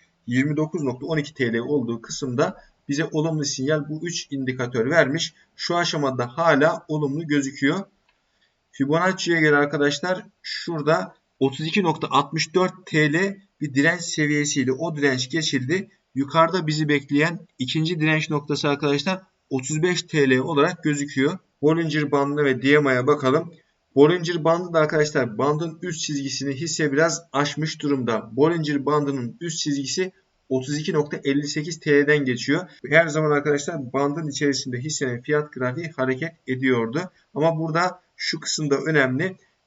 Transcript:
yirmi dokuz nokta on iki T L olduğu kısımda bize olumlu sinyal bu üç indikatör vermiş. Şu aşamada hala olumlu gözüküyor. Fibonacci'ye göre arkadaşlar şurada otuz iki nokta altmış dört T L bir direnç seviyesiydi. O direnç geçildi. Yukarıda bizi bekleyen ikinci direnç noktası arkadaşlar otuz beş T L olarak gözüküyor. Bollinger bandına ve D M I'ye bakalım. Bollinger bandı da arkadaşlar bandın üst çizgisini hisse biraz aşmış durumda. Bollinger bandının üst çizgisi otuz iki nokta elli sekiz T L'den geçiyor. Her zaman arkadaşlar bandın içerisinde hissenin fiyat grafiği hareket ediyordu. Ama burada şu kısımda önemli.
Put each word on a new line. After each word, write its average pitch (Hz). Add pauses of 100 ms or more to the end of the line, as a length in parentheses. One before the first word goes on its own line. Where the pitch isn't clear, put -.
(260)
yirmi 139
dokuz 156
nokta 127
on 160
iki 147
T 117
L 117
olduğu 117
kısımda 139 (320)
bize 143
olumlu 156
sinyal 143
bu 156
üç 170
indikatör 127
vermiş. 160 (220)
Şu -
aşamada 147
hala 165
olumlu 151
gözüküyor. 139 (920)
Fibonacci'ye 170
göre 151
arkadaşlar 147 (160)
şurada 165 (240)
otuz 135
iki 175
nokta 160
altmış 147
dört 185
T 151
L 196 (240)
bir 139
direnç 165
seviyesiydi. 147
O 156
direnç 131
geçildi. 156 (240)
Yukarıda 165
bizi 156
bekleyen 147 (120)
ikinci 156
direnç 156
noktası 147
arkadaşlar 143 (280)
otuz 139
beş 175
T 143
L 127
olarak 160
gözüküyor. 147 (240)
Bollinger 151
bandına 143
ve 131
D 139
M 143
I'ye 127
bakalım. 147 (420)
Bollinger 165
bandı 175
da 165
arkadaşlar 151
bandın 156
üst 170
çizgisini 139
hisse 151
biraz 165 (100)
aşmış 147
durumda. 117
Bollinger 147
bandının 139
üst 165
çizgisi 147 (360)
otuz 135
iki 151
nokta 147
elli 143
sekiz 160
T 147
L'den 147
geçiyor. 135 (200)
Her 165
zaman 156
arkadaşlar 147
bandın 143
içerisinde 131
hissenin 127
fiyat 147
grafiği 127
hareket 131 (140)
ediyordu. 127 (340)
Ama 156
burada 165 (140)
şu -
kısımda 139
önemli. 147 (300)